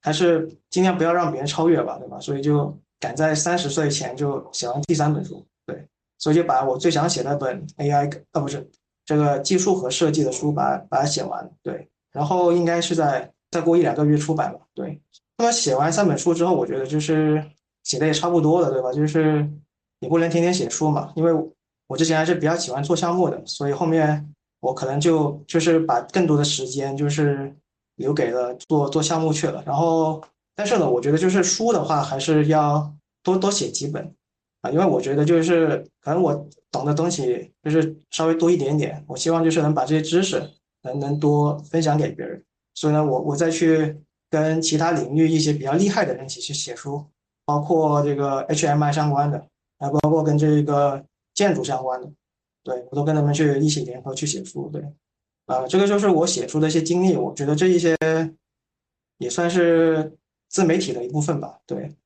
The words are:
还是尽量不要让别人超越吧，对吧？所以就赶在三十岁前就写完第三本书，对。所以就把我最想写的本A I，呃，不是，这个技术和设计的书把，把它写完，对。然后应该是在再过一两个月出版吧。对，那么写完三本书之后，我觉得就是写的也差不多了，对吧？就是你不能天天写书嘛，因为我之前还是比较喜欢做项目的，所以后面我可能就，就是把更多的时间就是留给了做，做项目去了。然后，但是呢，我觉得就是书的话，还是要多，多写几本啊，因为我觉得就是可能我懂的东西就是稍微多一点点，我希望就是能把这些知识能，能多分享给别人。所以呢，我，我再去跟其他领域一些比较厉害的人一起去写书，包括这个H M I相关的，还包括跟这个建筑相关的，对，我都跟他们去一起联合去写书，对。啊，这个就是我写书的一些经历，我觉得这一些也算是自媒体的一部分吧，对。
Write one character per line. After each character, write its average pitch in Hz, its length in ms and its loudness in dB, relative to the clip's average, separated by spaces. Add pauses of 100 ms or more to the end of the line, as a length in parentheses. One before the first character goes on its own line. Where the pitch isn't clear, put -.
还 151 100 -2
是 160 360 2 (220)
尽 180 120 2
量 185 160 2
不 165 60 2
要 165 80 2
让 175 180 2
别 127 100 -6
人 143 60 -4
超 160 220 0
越 151 160 6
吧， - 160 -8
对 - 80 -16
吧？ - 100 -14
所 143 180 -6
以 135 60 -6
就 147 340 0 (220)
赶 - 160 -6
在 156 180 0
三 170 240 0
十 165 140 -2
岁 151 180 0
前 131 280 -6
就 139 360 -4
写 - 160 -6
完 135 140 -4
第 160 120 0
三 147 200 2
本 - 100 -4
书， - 220 -16 (180)
对。 - 220 -14 (320)
所 156 140 0
以 - 20 4
就 170 80 4
把 135 220 0
我 135 140 -2
最 170 120 2
想 147 200 0
写 - 120 -4
的 143 140 -2
本 139 300 -6 (100)
A 143 140 -2
I， 147 200 2 (220)
呃， 156 80 -2
不 139 80 -4
是， - 180 -10 (380)
这 156 100 -2
个 147 260 2
技 185 180 0
术 185 160 2
和 127 160 -4
设 160 200 0
计 147 140 2
的 127 80 -2
书 147 180 -2
把， 135 280 0 (100)
把 135 120 0
它 139 40 2
写 147 180 -2
完， - 300 -10 (100)
对。 - 280 -10 (200)
然 143 140 -4
后 175 300 4
应 175 100 2
该 170 160 0
是 170 140 -2
在 147 360 0 (260)
再 165 60 -2
过 165 120 4
一 175 60 6
两 135 140 2
个 151 100 0
月 147 140 4
出 160 160 -2
版 147 180 -2
吧。 - 80 -16 (140)
对， 143 260 -10 (380)
那 233 80 2
么 233 40 4
写 165 240 0
完 143 160 2
三 202 160 2
本 147 120 2
书 170 160 2
之 170 100 2
后， 180 100 2
我 127 120 0
觉 131 120 -6
得 135 60 -4
就 151 160 -2
是 156 420 2 (420)
写 - 140 -6
的 151 80 2
也 156 60 2
差 170 160 -2
不 175 100 4
多 156 220 4
了， 165 100 2
对 131 120 -2
吧？ 127 100 -2
就 151 140 0
是 151 440 2 (500)
你 - 80 -8
不 165 100 2
能 170 100 2
天 170 140 2
天 175 100 2
写 180 160 -2
书 156 220 -2
嘛， 147 260 -2
因 160 80 0
为 170 80 4 (540)
我 131 100 -8
之 165 80 2
前 160 140 2
还 160 80 2
是 170 80 2
比 - 80 -4
较 156 120 2
喜 165 160 -6
欢 135 120 -6
做 160 120 0
项 170 220 -2
目 175 140 2
的， - 160 -8
所 - 240 -6
以 - 20 0
后 160 140 -2
面 151 440 0 (300)
我 127 140 -2
可 - 100 -6
能 139 160 -2
就， 156 460 2
就 170 120 0
是 160 220 4
把 156 220 0
更 180 240 0
多 151 100 4
的 143 80 2
时 131 240 -4
间 135 260 -6
就 143 140 -2
是 143 480 -2 (380)
留 - 180 -4
给 131 180 0
了 123 240 -4 (140)
做， 147 220 2
做 156 120 0
项 160 160 0
目 160 140 0
去 156 140 -2
了。 127 180 -6
然 135 100 -4
后， 160 480 0 (320)
但 208 120 -4
是 226 100 2
呢， 151 140 2
我 123 100 2
觉 139 100 0
得 151 60 4
就 185 140 2
是 190 120 2
书 226 300 0
的 175 100 0
话， 147 200 0
还 139 160 -6
是 151 300 2
要 147 460 2 (280)
多， 190 160 0
多 202 120 0
写 - 200 -4
几 - 180 -8
本 - 260 -10 (460)
啊， 127 100 -6
因 143 80 0
为 190 60 4
我 135 160 2
觉 135 140 -4
得 147 100 2
就 165 180 4
是 165 400 2 (200)
可 139 80 -6
能 180 120 0
我 147 240 -2 (240)
懂 - 140 -6
的 147 80 0
东 165 180 0
西 123 400 -4 (120)
就 151 80 -4
是 156 260 0 (140)
稍 160 160 -2
微 165 80 4
多 165 160 2
一 180 80 4
点 139 180 0
点， - 320 -4
我 131 80 -12
希 - 140 -2
望 165 120 2
就 160 80 4
是 160 120 2
能 151 100 2
把 135 140 0
这 151 80 0
些 156 80 2
知 175 200 2
识 185 200 -2 (400)
能， 131 180 -6
能 143 180 -2
多 147 420 2
分 165 220 -2
享 151 140 2
给 151 140 0
别 - 160 -12
人。 - 160 -14 (320)
所 151 160 -2
以 - 20 2
呢， 151 100 2
我， 139 200 0
我 151 120 -2
再 165 160 0
去 160 480 2 (300)
跟 160 320 0
其 160 160 -2
他 160 140 2
领 143 260 -2
域 160 100 4
一 160 120 2
些 147 120 2
比 143 140 -2
较 135 80 -2
厉 190 160 2
害 202 160 0
的 131 100 -4
人 131 120 -12
一 - 20 -16
起 - 140 -12
去 147 100 -10
写 123 240 -8
书， 143 260 -8 (440)
包 147 120 0
括 147 440 2
这 143 120 0
个 139 280 -2
H 156 240 -2
M 147 180 2
I 143 80 0
相 151 180 0
关 147 200 0
的， 143 160 -6 (320)
还 139 100 -6
包 147 220 2
括 156 120 2
跟 151 140 2
这 151 260 4
个 143 400 0 (300)
建 196 220 2
筑 127 100 -4
相 131 180 -4
关 127 200 -4
的， 151 100 -16 (500)
对， 127 280 -8
我 139 60 -6
都 143 60 0
跟 156 120 2
他 151 80 2
们 143 100 2
去 143 280 2
一 156 60 2
起 151 180 0
联 127 180 -12
合 131 120 -8
去 - 120 -6
写 95 180 -6
书， - 260 -12
对。 - 140 -10 (640)
啊， 127 200 -2
这 180 120 0
个 202 100 2
就 202 100 2
是 202 100 2
我 170 180 4
写 131 200 -4
书 156 140 -2
的 156 80 2
一 - 20 0
些 160 120 0
经 175 200 0
历， 185 140 2
我 - 160 -4
觉 139 140 -6
得 151 100 0
这 180 120 2
一 180 100 4
些 165 180 2 (1200)
也 - 140 -6
算 170 180 0
是 165 640 2 (380)
自 190 120 0
媒 170 140 4
体 147 160 -2
的 123 100 -6
一 123 60 -8
部 147 100 -4
分 147 220 -2
吧， - 240 -14
对。 139 260 -10 (140)